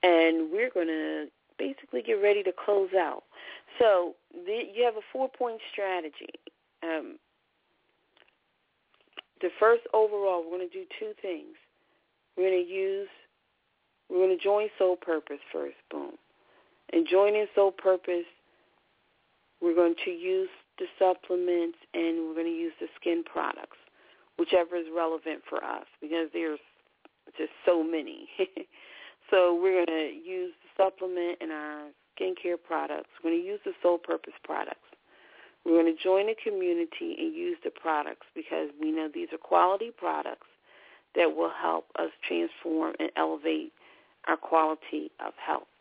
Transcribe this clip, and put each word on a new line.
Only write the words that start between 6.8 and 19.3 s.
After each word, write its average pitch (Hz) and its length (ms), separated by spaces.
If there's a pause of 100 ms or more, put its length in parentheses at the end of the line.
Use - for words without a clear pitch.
Um, 160 380 (2250)
the 180 80 (100)
first 233 240 (100)
overall, 202 500
we're 170 140
gonna 180 120
do 185 160 (140)
two 214 120 (100)
things. 160 340 (800)
We're 185 140
gonna 180 120
use, 190 480 (1000)
we're 185 160
gonna 185 120
join 208 320 (100)
Soul 180 160
Purpose 151 440 (120)
first, 143 240 (160)
boom. 71 220 (800)
And 170 160
joining 202 460
Soul 196 180
Purpose, 180 540 (1400)